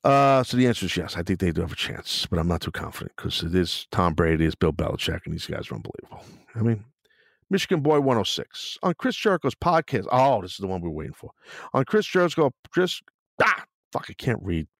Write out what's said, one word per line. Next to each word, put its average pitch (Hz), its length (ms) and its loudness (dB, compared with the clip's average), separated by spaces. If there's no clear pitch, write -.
Uh, 139 380 6
so - 120 -2
the 127 120 6
answer 107 180 0
is - 100 -2
yes. 82 200 -4
I 87 80 -4
think 90 160 -2
they 90 100 2
do 82 120 0
have 80 100 -4
a - 40 -10
chance, - 500 -6
but 87 120 0
I'm 82 80 2
not 87 140 2
too 85 100 -6
confident - 460 -10
'cause - 260 -6
it 82 140 -2
is - 340 0
Tom 87 240 2
Brady, 80 320 2
it's 80 80 0
Bill 82 180 2
Belichick, 78 520 -4
and 80 100 -8
these - 140 -10
guys - 200 -10
are - 60 -10
unbelievable. - 500 -14
I 113 60 -6
mean, 110 240 0
Michigan 185 300 0
Boy 147 180 4
one 135 180 4
oh 104 60 2
six. - 600 -8
On 180 100 2
Chris 254 220 -4
Jericho's 175 400 0
podcast, 160 560 0
oh, 127 300 4
this 90 100 -10
is - 60 -14
the 95 100 -6
one 92 120 -2
we're 85 100 -4
waiting 76 220 -8
for. - 200 -18
On 131 100 2
Chris 214 220 2
Jericho, 170 460 2
Chris, 180 320 0
ah, 214 220 2
fuck, - 160 -6
I - 40 -14
can't - 320 -2
read 85 240 -2